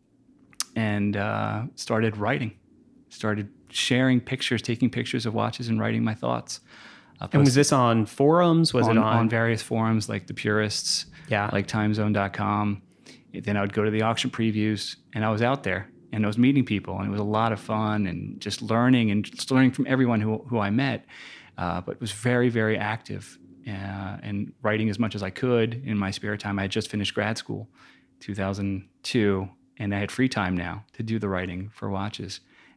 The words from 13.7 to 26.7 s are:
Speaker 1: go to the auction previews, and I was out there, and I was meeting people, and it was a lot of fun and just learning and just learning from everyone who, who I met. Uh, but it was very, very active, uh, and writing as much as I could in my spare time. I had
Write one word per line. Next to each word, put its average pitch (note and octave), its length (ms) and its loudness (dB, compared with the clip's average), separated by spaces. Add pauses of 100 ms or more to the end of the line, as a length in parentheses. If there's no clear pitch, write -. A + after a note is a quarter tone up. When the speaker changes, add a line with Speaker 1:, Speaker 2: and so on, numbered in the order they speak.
Speaker 1:
go G#2+ 120 0
to G#2+ 60 2
the G#2+ 120 0
auction A2+ 280 0
previews, G#2+ 640 -2 (180)
and G#2+ 120 -2
I A2 60 2
was A2 120 0
out C3 220 0
there, F2+ 260 -4 (220)
and G#2+ 120 0
I G#2 40 0
was G#2 100 -2
meeting C3 260 6
people, G2 340 -2
and G2 100 -4
it - 20 -4
was G2+ 100 -2
a G#2 40 -2
lot G#2+ 280 2
of G2+ 80 -4
fun G#2+ 460 -2
and G2 340 -8
just - 220 -8
learning A#2 480 4
and G2+ 140 0
just - 260 -8
learning C3 220 6
from B2+ 160 -2
everyone B2+ 320 2
who, A2 180 0 (100)
who A#2 120 0
I G2+ 100 0
met. B2 340 0 (540)
Uh, F2 220 -4
but - 160 -8
it - 40 -14
was G#2+ 120 -8
very, B2 360 2
very A2 300 0
active, G#2 580 -8 (300)
uh, G2 560 -8
and G#2 300 -6 (100)
writing G#2+ 260 2
as G2+ 100 -2
much A#2 160 0
as G#2 80 -4
I F#2+ 60 -4
could A#2 460 2 (100)
in A2 140 -2
my F#2+ 120 0
spare G#2 280 -6
time. G2+ 200 -4
I G2 40 -2
had G2 80 -2